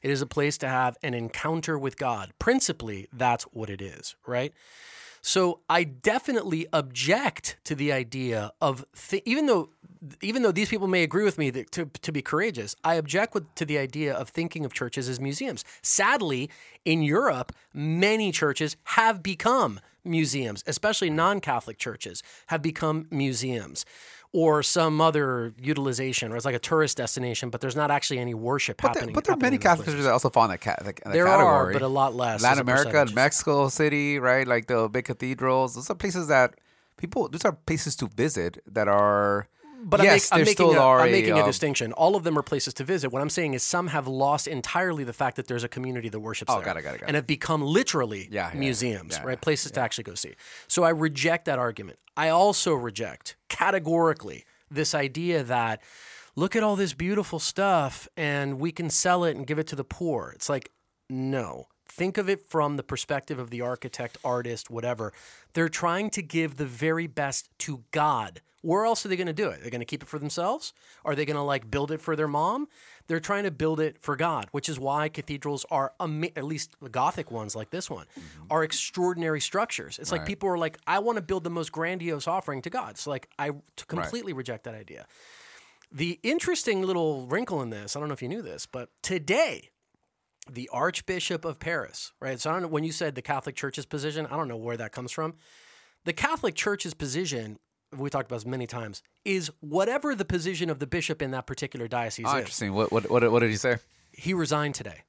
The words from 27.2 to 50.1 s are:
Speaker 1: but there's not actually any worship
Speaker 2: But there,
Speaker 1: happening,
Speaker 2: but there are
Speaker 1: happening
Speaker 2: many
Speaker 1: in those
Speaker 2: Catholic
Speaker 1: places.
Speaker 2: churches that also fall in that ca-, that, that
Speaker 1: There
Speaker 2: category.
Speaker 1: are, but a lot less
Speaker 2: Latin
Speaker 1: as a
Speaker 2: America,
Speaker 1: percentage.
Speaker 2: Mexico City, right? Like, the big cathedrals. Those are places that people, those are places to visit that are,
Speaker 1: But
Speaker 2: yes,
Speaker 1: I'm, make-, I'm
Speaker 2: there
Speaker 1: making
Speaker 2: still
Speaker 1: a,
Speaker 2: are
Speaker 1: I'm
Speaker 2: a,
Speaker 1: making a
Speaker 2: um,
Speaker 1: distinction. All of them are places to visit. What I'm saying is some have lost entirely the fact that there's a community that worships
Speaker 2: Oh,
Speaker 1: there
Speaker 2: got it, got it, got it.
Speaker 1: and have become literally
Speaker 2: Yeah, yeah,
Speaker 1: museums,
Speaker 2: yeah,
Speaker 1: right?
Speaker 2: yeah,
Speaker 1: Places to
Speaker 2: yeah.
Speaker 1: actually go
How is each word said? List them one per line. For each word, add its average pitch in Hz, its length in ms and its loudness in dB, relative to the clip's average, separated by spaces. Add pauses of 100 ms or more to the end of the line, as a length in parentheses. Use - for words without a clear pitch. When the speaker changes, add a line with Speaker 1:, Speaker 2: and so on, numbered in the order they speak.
Speaker 1:
but 120 120 -6
there's 131 160 -2
not 147 120 2
actually 143 300 2
any 120 140 -2
worship 117 480 -2
Speaker 2:
But - 120 4
there, - 80 0
Speaker 1:
happening, 117 140 -4
Speaker 2:
but - 80 2
there 403 80 4
are 349 40 6
Speaker 1:
happening 262 120 2
Speaker 2:
many 269 80 4
Speaker 1:
in - 60 0
those - 20 -8
Speaker 2:
Catholic 170 220 6
Speaker 1:
places. 156 100 -2
Speaker 2:
churches 143 100 2
that 127 60 6
also 127 180 4
fall 117 140 6
in 107 80 4
that 85 100 -6
ca-, - 220 0
that, 98 140 -8
that - 160 -6
Speaker 1:
There 170 120 6
Speaker 2:
category. 175 440 8
Speaker 1:
are, - 40 0
but 135 80 2
a 135 60 0
lot 135 260 4
less 117 300 0
Speaker 2:
Latin 131 140 8
Speaker 1:
as - 20 4
a - 20 2
Speaker 2:
America, 131 300 4
Speaker 1:
percentage. 127 240 6
Speaker 2:
Mexico 143 540 4
City, 143 500 2
right? 127 260 4
Like, 117 220 2
the 113 220 4
big 120 160 -2
cathedrals. 131 720 0
Those 123 140 -8
are 202 60 0
places 175 320 -4
that 131 280 6 (420)
people, 190 320 -2
those 165 160 -4
are 190 80 4
places - 420 -4
to 120 120 -4
visit 95 600 -2
that 104 220 0
are, 101 580 4 (340)
Speaker 1:
But 202 220 4
Speaker 2:
yes, - 0 -
Speaker 1:
I'm, 196 100 10
make-, - 100 8 (100)
I'm 180 60 8
Speaker 2:
there 156 60 8
Speaker 1:
making 214 100 6
Speaker 2:
still 170 180 8
Speaker 1:
a, 139 120 10
Speaker 2:
are 131 140 10
Speaker 1:
I'm 127 80 10
Speaker 2:
a, 120 40 6
Speaker 1:
making 110 220 6
a - 60 6
Speaker 2:
um, 104 80 6
Speaker 1:
distinction. 117 460 0
All 190 240 4
of 160 80 -2
them 160 120 2
are 143 60 2
places 139 320 -2
to 143 80 -6
visit. 131 300 -2
What 135 80 0
I'm 151 80 -2
saying 151 240 -2
is 123 100 -2
some 175 240 0
have 143 200 -2
lost 139 420 2
entirely 160 560 -2
the 120 80 -8
fact 131 240 -2
that 131 100 -6
there's 120 160 -2
a 120 60 -6
community 127 400 -6
that 107 100 -8
worships 107 320 -6
Speaker 2:
Oh, 113 60 2
Speaker 1:
there 92 80 -4
Speaker 2:
got 92 120 -2
it, 80 40 -8
got 69 140 -8
it, - 40 -12
got - 60 -10
it. - 20 -4
Speaker 1:
and 143 80 0
have 143 120 0
become 156 340 0
literally 139 680 0
Speaker 2:
Yeah, 95 240 -4
yeah, 139 60 -6
Speaker 1:
museums, 113 540 -2
Speaker 2:
yeah, 76 100 -6
Speaker 1:
right? 127 100 -4
Speaker 2:
yeah, 123 60 -8
Speaker 1:
Places 147 320 0
to - 80 -4
Speaker 2:
yeah. 123 60 0
Speaker 1:
actually - 180 -6
go 90 120 -12